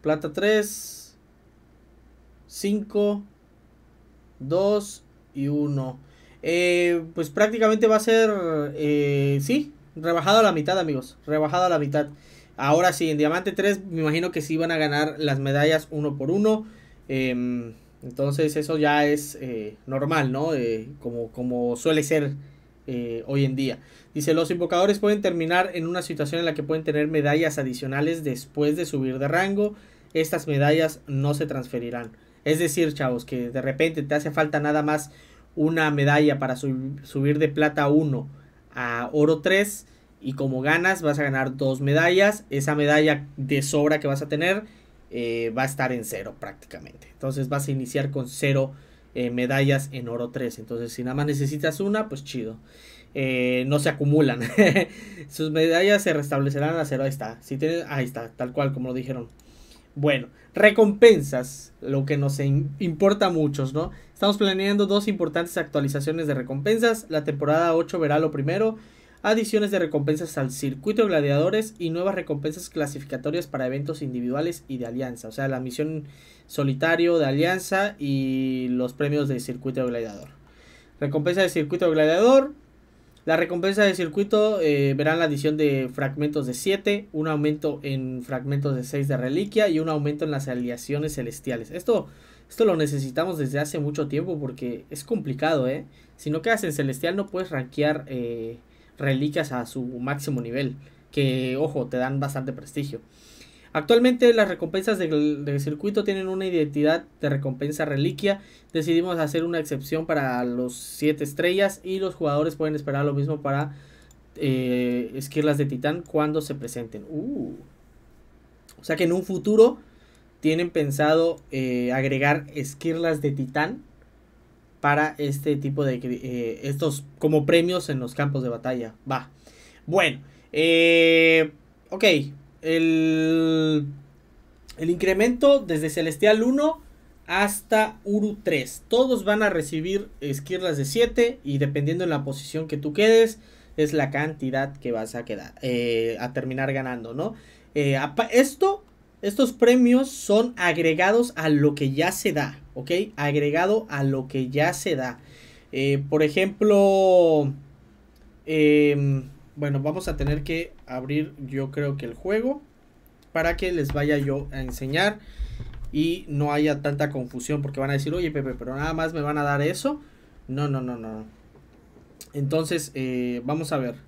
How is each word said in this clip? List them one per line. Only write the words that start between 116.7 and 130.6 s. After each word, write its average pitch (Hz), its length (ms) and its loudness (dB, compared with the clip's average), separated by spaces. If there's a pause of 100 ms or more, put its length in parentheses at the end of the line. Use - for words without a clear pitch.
Uh. 190 440 -6 (1300)
O - 40 -20
sea 160 100 -2
que 156 80 0
en 165 100 2
un 185 120 0
futuro 220 560 4 (580)
tienen 165 320 0
pensado, 156 720 2 (100)
eh, 123 420 -2
agregar 139 600 0
esquirlas 160 680 -4
de 143 100 0
titán 147 500 -4 (1000)
para 147 380 2
este 147 380 -2
tipo 143 280 -2
de, 127 160 0
eh, 123 600 -6
estos 143 420 -4 (140)
como 151 260 2
premios 170 440 2
en 139 100 -2
los 120 160 -8
campos 139 300 -2
de 123 60 -4
batalla. 117 440 -6 (160)
Va. 131 200 -4 (540)
Bueno, 160 360 2 (320)
eh, 165 1000 6 (400)